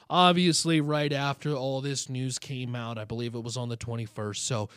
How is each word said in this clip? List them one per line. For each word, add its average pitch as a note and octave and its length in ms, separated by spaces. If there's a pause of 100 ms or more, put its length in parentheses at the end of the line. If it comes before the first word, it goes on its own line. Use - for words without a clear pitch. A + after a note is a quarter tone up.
obviously E3+ 720
right D3 320
after C#3 400
all C3+ 260
this C3+ 300
news B2+ 300
came B2+ 360
out. A#2 220
I G#2+ 80
believe A#2 300
it A#2 80
was A#2 120
on B2 140
the A#2 80
twenty-first. A2 720
So G#2+ 300